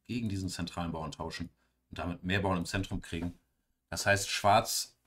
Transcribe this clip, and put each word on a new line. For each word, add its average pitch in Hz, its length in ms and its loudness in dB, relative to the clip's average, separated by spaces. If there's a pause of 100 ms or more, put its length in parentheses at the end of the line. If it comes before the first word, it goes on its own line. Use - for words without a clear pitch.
gegen 117 220 -2
diesen 95 200 -2
zentralen 85 420 -4
Bauern 78 200 -6
tauschen 82 380 -6 (400)
und - 100 -12
damit 87 240 -4
mehr 95 180 2
Bauern 92 180 0
im 85 60 -2
Zentrum 98 360 -2
kriegen. 87 360 -4 (520)
Das - 160 -4
heißt, 101 240 4
Schwarz - 680 4 (120)